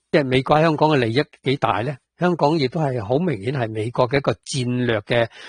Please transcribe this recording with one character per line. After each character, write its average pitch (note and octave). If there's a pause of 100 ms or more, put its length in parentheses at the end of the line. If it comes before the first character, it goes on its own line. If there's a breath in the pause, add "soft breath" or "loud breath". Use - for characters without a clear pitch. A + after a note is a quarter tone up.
(120)
即 F#3+
係 C#3+
美 B2+
國 D3+
喺 D#3
香 D#3+
港 D3+
嘅 D3+
利 A#2
益 C#3+ (180)
幾 C#3
大 A2
呢？ C3 (220)
香 F3
港 D#3
亦 C3
都 E3
係 B2+
好 A#2+
明 D3
顯 C3
係 A#2
美 A2
國 B2+
嘅 C#3
一 -
個 C3+
戰 B2
略 A2+
嘅 A#2 (200 loud breath)